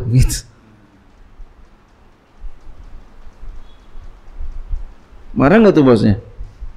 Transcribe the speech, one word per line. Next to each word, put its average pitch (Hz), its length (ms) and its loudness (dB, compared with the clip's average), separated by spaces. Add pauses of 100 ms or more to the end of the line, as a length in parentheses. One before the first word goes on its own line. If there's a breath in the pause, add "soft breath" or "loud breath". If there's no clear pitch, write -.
<laughs> 113 100 -2
Gitu. - 320 2 (4000)
Marah 151 240 4
nggak 202 160 6
tuh 156 80 6
bosnya? 113 320 4 (600)